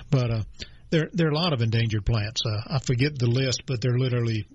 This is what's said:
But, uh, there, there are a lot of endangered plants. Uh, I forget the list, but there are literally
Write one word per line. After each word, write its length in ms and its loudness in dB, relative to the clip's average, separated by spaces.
But, 200 2
uh, 120 0
there, 240 2
there 140 2
are 20 2
a 80 0
lot 160 0
of 80 0
endangered 420 2
plants. 400 0
Uh, 160 -2
I 40 0
forget 400 0
the 120 2
list, 360 0
but 140 -4
there 140 0
are 40 2
literally 560 0